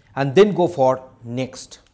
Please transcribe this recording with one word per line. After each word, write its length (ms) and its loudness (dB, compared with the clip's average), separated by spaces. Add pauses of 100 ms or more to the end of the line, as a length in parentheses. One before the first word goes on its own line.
(140)
and 200 -4
then 200 4
go 120 0
for 440 0 (120)
next. 580 -10 (140)